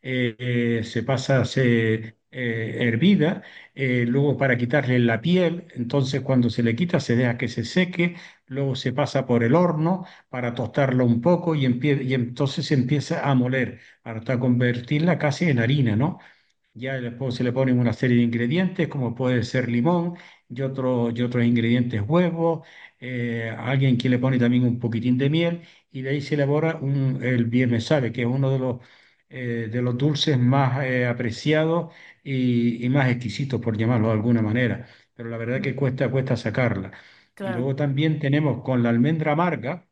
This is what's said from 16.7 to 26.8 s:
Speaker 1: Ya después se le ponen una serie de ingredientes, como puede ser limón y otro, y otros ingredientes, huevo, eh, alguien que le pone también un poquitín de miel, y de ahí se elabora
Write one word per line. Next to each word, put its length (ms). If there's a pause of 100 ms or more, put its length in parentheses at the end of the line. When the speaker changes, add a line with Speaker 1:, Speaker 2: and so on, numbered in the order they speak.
Speaker 1:
Ya 260
después 340
se 100
le 80
ponen 280
una 120
serie 260
de 40
ingredientes, 680
como 260
puede 280
ser 260
limón 460 (340)
y 140
otro, 480
y 120
otros 220
ingredientes, 640
huevo, 580 (360)
eh, 580
alguien 400
que 100
le 100
pone 200
también 260
un 140
poquitín 400
de 120
miel, 320 (280)
y 120
de 80
ahí 100
se 160
elabora 440